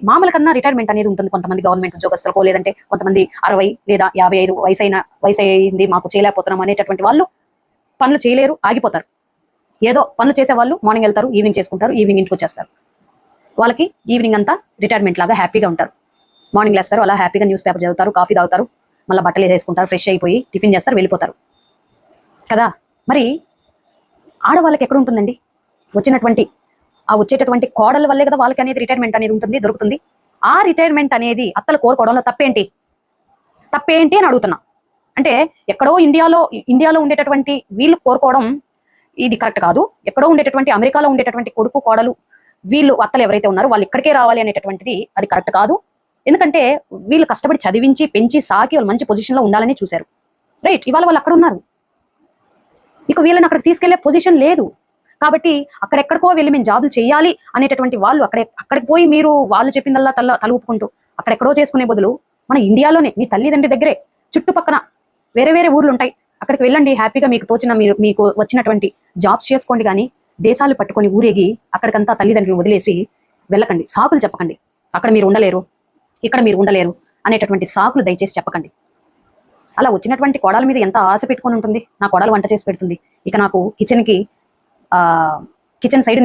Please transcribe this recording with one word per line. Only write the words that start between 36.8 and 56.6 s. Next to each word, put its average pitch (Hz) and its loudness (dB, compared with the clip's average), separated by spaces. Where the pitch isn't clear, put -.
ఉండేటటువంటి 285 -2
వీళ్ళు 320 4
కోరుకోవడం 254 2
ఇది 226 0
కరెక్ట్ 220 -4
కాదు, 175 2
ఎక్కడో 254 0
ఉండేటటువంటి 277 0
అమెరికాలో 269 2
ఉండేటటువంటి 240 -4
కొడుకు 226 -2
కోడలు 226 2
వీళ్ళు 202 4
అత్తలు 254 0
ఎవరైతే 202 0
ఉన్నారో 196 0
వాళ్ళు 208 0
ఇక్కడికే 269 -2
రావాలి 233 2
అనేటటువంటిది 196 -6
అది 196 -4
కరెక్ట్ 175 -4
కాదు. 220 2
ఎందుకంటే 320 2
వీళ్ళు 311 2
కష్టపడి 269 -2
చదివించి, 247 2
పెంచి, 233 0
సాకి 233 0
వాళ్ళు 277 0
మంచి 240 -2
పొజిషన్‌లో 233 0
ఉండాలని 214 0
చూశారు. - -6
రైట్, 359 0
ఇవాళ 311 2
వాళ్ళు 320 2
అక్కడ 339 0
ఉన్నారు, 311 2
ఇక 320 0
వీళ్ళని 349 4
అక్కడికి 320 -2
తీసుకెళ్లే 349 2
పొజిషన్ 330 2
లేదు. 302 2
కాబట్టి 311 2
అక్కడెక్కడికో 311 0
వెళ్ళి 302 2
మేము 247 0